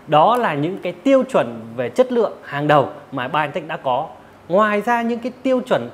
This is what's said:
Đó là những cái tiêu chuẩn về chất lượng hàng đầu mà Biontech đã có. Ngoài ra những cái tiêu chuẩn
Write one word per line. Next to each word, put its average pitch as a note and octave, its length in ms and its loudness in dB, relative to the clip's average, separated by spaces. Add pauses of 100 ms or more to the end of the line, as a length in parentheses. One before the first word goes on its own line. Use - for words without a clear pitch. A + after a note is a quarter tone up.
Đó E3 300 6
là G#3+ 180 0
những D#3+ 240 -4
cái F3+ 140 -6
tiêu C4 300 2
chuẩn A#2 380 -2 (160)
về B2 120 -4
chất B3+ 240 0
lượng A#3 200 0 (120)
hàng D3 220 -4
đầu C#3+ 220 4 (240)
mà C3 160 -6
Biontech D3+ 400 -4
đã D#3+ 80 -6
có. C#3 320 -2 (400)
Ngoài G#3 320 2
ra A#3 220 0
những A#3 160 -4
cái B3 140 -8 (100)
tiêu B3+ 180 0
chuẩn A#2+ 340 -2